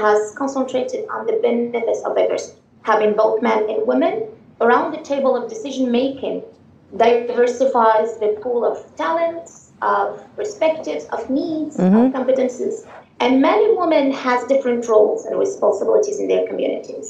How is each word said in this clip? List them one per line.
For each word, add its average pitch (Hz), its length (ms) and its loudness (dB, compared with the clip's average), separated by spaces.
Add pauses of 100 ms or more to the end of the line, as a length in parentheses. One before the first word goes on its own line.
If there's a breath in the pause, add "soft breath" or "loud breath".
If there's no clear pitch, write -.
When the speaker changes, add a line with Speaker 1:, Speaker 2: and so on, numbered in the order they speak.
Speaker 1:
has 208 120 4 (220)
concentrated 254 600 -4 (140)
on 220 140 -8
the 220 80 0 (100)
benefits 233 580 -2
of - 100 -2
diversity, - 440 -2 (320)
having 214 300 4
both 220 200 2
men 220 280 2
and 214 180 -2
women 285 260 2 (460)
around 277 320 2
the 302 100 -10 (100)
table 262 260 2
of 226 120 -6
decision-making 247 920 -4 (540)
diversifies 240 1120 2 (140)
the 208 180 0
pool 240 240 -2
of - 100 -2 (200)
talents, 330 760 -4 (100)
of 202 420 -2 (120)
perspectives, - 720 -4 (100)
of 233 140 -8
needs, 311 480 -4
Speaker 2:
Mm-hmm. 185 180 4 (100)
Speaker 1:
of - 0 - (120)
competencies. 254 580 0 (440 loud breath)
And 262 220 4
men 320 260 4
and 427 160 4
women 302 280 2 (140)
has 247 180 0 (100)
different 240 340 0
roles - 380 4
and - 140 -4
responsibilities - 800 0
in 98 80 -4
their 92 220 2
communities. - 600 -6